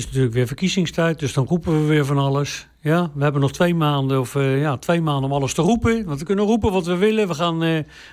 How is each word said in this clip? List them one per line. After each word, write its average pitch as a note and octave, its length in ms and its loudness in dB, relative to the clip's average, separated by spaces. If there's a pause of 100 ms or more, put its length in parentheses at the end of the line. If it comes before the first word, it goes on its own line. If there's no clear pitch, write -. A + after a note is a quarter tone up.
is B2+ 60 -6
natuurlijk B2+ 280 0
weer B2 120 0
verkiezingstijd, E3 720 -2
dus C3+ 140 -4
dan C3 140 0
roepen E3+ 340 -2
we D3+ 60 2
weer D3+ 180 4
van C#3 140 0
alles. C#3 500 -2 (120)
Ja, E3 340 0
we C#3+ 80 -4
hebben D3 180 2
nog C#3 120 2
twee F3 220 2
maanden C#3 460 0
of, A#2+ 140 -6
eh, C#3 260 0
ja, D3 160 0
twee E3+ 240 0
maanden C#3 300 -2
om C#3+ 60 0
alles C3+ 180 -2
te E3 80 0
roepen. A3+ 420 2
Want D3 140 -6
we D#3 60 -10
kunnen G3+ 200 0
roepen A3 280 2
wat F#3 140 -2
we F3 100 0
willen. G#3+ 320 2
We E3+ 60 -4
gaan, E3 280 -2
eh, E3 160 2 (340)